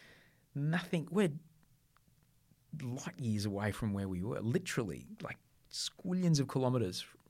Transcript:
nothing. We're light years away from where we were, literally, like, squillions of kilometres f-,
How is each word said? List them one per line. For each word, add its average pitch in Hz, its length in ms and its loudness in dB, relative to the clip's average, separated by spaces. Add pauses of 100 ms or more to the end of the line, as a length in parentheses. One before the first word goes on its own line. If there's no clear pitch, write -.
(540)
nothing. 175 580 0
We're 180 200 4 (1500)
light 131 360 -8
years 107 260 0
away 101 260 0
from 104 220 0
where 98 140 0
we 90 160 -2
were, 120 160 -2
literally, 107 680 -2 (160)
like, - 140 -8 (340)
squillions 180 680 2
of 131 80 2
kilometres 123 560 2
f-, - 140 -20 (120)